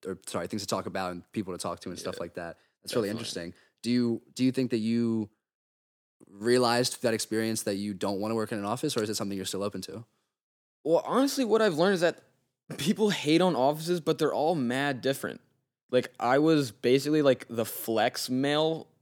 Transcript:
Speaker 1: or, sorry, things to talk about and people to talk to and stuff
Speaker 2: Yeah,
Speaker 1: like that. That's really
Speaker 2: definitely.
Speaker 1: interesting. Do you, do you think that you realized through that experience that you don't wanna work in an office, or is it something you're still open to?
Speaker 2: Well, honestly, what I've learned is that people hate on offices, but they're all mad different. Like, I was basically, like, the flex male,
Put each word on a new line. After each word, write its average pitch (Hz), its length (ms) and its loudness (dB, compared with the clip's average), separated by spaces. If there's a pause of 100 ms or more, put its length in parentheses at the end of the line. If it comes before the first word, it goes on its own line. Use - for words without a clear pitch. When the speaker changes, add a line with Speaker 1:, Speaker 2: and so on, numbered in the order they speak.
Speaker 1:
or, 95 120 -8 (100)
sorry, 90 200 -6
things 107 160 -6
to 98 40 -10
talk 95 180 -4
about 92 260 -6
and 87 200 -12
people 95 220 -8
to 87 60 -10
talk 87 220 -8
to 95 80 -12
and 90 100 -10
stuff 90 180 -8
Speaker 2:
Yeah, 87 60 -8
Speaker 1:
like 87 120 -12
that. 85 220 -10 (260)
That's - 120 -8
really 110 140 0
Speaker 2:
definitely. 113 100 -6
Speaker 1:
interesting. 90 340 -10 (280)
Do 117 100 -2
you, 120 300 0 (120)
do 127 100 -2
you 131 80 4
think 127 200 -2
that 117 80 0
you 113 500 0 (1000)
realized 120 640 2
through - 160 -2
that 113 40 2
experience 110 500 -2
that 101 120 -2
you 101 180 -4
don't 98 260 -4
wanna 110 160 -2
work 110 160 -4
in 117 60 -4
an 101 80 -6
office, 123 320 -2
or 110 60 0
is 104 60 -2
it 104 60 -4
something 98 220 -4
you're 95 80 -6
still 95 180 -6
open 101 180 -6
to? 113 240 -12 (760)
Speaker 2:
Well, 156 220 4
honestly, 262 400 2
what 214 160 4
I've 202 140 2
learned 185 200 4
is 165 60 -2
that 165 200 2 (560)
people 196 320 2
hate 160 320 2
on 180 140 4
offices, 156 460 0
but 160 160 0
they're 151 160 2
all 151 220 2
mad 131 460 0
different. 117 400 -4 (500)
Like, 123 280 2
I 131 200 4
was 151 320 4
basically, 139 500 2
like, 135 280 4
the 113 160 -2
flex - 640 -2
male, 147 580 0 (140)